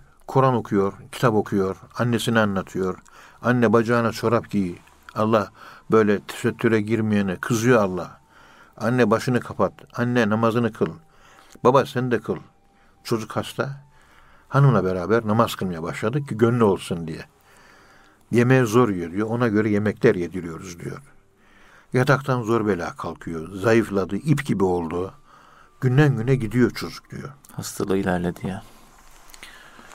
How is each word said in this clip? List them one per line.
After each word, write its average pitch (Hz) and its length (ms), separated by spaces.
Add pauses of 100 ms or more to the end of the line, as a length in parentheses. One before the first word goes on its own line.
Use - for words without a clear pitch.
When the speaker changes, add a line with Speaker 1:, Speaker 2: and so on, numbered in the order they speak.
(280)
Speaker 1:
Kur'an 131 280
okuyor, 101 380 (180)
kitap 120 220
okuyor, 98 420 (220)
annesine 117 420
anlatıyor. 95 580 (440)
"Anne 117 320
bacağına 117 380
çorap 113 380
giy. 92 260 (400)
Allah 110 360 (400)
böyle 104 280
tesettüre 113 640
girmeyene 104 540
kızıyor 117 460
Allah. 90 420 (540)
Anne 117 340
başını 113 280
kapat, 98 340 (200)
anne 123 360
namazını 113 440
kıl. 90 160 (760)
Baba 123 220
sen 123 260
de 110 80
kıl." 95 180 (680)
Çocuk 110 320
hasta. 123 480 (680)
Hanımla 135 340
beraber 92 440
namaz 107 280
kılmaya 87 280
başladık 139 460
ki 110 80
gönlü 117 260
olsun 85 440
diye. 80 180 (1080)
"Yemeği 123 340
zor 113 240
yiyor." 85 220
diyor. 107 180
"Ona 120 180
göre 107 220
yemekler 104 460
yediriyoruz." 85 640
diyor. 90 220 (920)
Yataktan 127 480
zor 110 260
bela 82 280
kalkıyor. 82 600
Zayıfladı, 98 600
ip 143 300
gibi 101 180
oldu. 90 500 (680)
"Günden 135 360
güne 127 180
gidiyor 127 360
çocuk." - 400
diyor. 139 180 (220)
Speaker 2:
Hastalığı - 460
ilerledi 90 500
ya. 95 160 (1300)